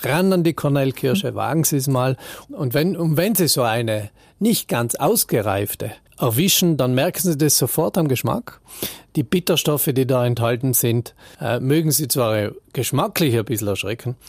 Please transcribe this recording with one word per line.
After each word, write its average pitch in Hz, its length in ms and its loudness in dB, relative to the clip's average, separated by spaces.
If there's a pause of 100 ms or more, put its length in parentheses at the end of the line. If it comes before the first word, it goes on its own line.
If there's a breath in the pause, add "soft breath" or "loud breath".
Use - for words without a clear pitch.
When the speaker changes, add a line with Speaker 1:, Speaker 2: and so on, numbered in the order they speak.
Speaker 1:
ran 180 300 2
an 175 100 2
die 160 100 2
Kornelkirsche, 139 800 0
Speaker 2:
Mhm. 107 40 -12
Speaker 1:
wagen 123 280 0
Sie 147 140 0
es 135 100 -2
mal. 131 300 0 (320 loud breath)
Und 151 240 -4
wenn, 160 240 0
und 156 200 0
wenn 202 180 0
Sie 175 120 2
so 131 140 0
eine 113 480 0 (300 soft breath)
nicht 208 280 0
ganz 117 280 -2
ausgereifte 107 960 0 (260)
erwischen, 160 600 2
dann 127 180 2
merken 156 260 0
Sie 170 160 0
das 147 200 2
sofort 160 400 0
am 160 100 4
Geschmack. - 520 -2 (560 loud breath)
Die 151 80 2
Bitterstoffe, 160 720 0
die 127 140 2
da 123 180 2
enthalten 120 480 0
sind, 120 400 0 (260 loud breath)
äh, 120 200 -2
mögen 151 320 2
Sie 151 160 -2
zwar 110 420 0 (240)
geschmacklich 139 640 0
ein 110 80 0
bisschen 110 220 -4
erschrecken, 107 480 -4 (120)